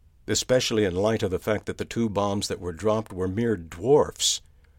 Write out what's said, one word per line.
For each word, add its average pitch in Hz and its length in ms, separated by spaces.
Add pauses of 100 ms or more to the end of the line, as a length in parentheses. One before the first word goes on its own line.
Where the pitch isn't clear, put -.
(280)
especially 110 580
in 90 100
light 107 280
of 95 80
the 90 80
fact 107 260
that 92 120
the 98 80
two 113 240
bombs 101 380
that 95 140
were 87 100
dropped 107 400
were 92 160
mere 107 300
dwarfs 87 840 (380)